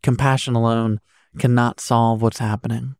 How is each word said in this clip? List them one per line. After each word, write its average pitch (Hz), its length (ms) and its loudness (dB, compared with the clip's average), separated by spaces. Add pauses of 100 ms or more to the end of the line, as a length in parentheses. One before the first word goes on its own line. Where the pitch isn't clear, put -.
compassion 131 540 0
alone 113 460 0 (360)
cannot 120 440 2
solve 113 400 2
what's 113 180 0
happening 117 600 -6